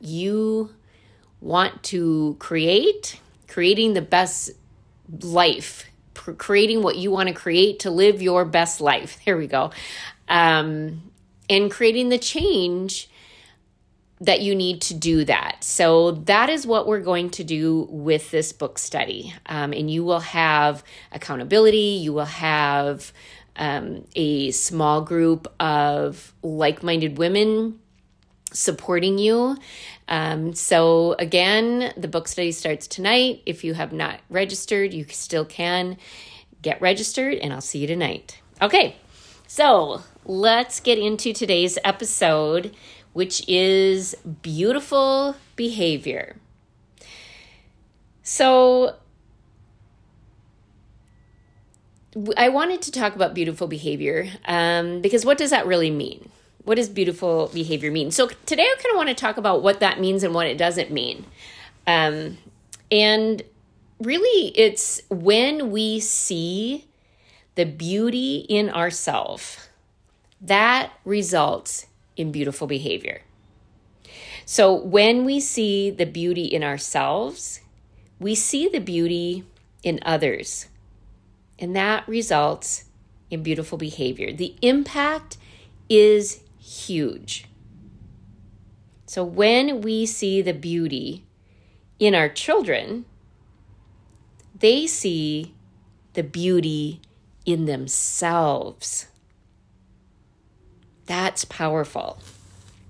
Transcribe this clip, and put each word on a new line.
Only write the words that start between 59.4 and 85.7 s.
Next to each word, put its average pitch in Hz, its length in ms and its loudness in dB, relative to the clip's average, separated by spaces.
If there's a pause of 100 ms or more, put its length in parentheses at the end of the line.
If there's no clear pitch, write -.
what 202 200 4
that 190 180 2
means 190 240 0
and 170 100 0
what 170 140 0
it 143 100 -4
doesn't 170 320 0
mean. 127 360 -6 (600)
Um, 160 520 0 (520)
and 214 540 2 (560)
really, 349 560 0
it's - 540 2
when 226 600 2
we 220 300 -2
see 202 880 -4 (680)
the 175 100 2
beauty 220 840 -4
in 208 220 0
ourself, - 1000 -6 (720)
that 220 500 2 (140)
results 180 800 -2 (320)
in 160 120 -4
beautiful 143 380 -6
behavior. 127 540 -6 (1200)
So 190 300 6
when 208 500 4
we 277 160 0
see 202 500 0
the 196 160 -2
beauty 170 400 -4
in 156 200 -2
ourselves, 143 960 -4 (580)
we 208 160 -4
see 285 320 0
the 339 140 -2
beauty 175 640 -4 (380)
in 170 180 -4
others, 156 640 -4 (920)
and 180 200 -6
that 208 320 0
results 185 760 0 (440)
in 165 120 -8
beautiful 160 360 -6
behavior. 147 560 -6
The 180 280 -6
impact 285 760 0 (500)